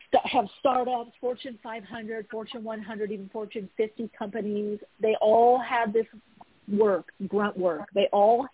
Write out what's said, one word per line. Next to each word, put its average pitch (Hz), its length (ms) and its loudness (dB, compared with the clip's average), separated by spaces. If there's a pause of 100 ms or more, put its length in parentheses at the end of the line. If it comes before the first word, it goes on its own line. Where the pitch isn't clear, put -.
(120)
st-, 247 140 2
have 233 200 0 (120)
startups, 247 600 -2
Fortune 247 420 -6
five 226 220 -14
hundred, 226 460 -10
Fortune 220 340 -10
one 220 180 -8
hundred, 214 300 -8
even 196 160 -10
Fortune 208 480 -10
fifty 220 420 -6
companies. 208 640 -6 (200)
They 220 200 2
all 233 400 6
had 233 320 -2
this 226 140 0 (680)
work, 202 400 2 (160)
grunt 202 300 -2
work. 165 360 -2
They 196 180 2
all 226 420 6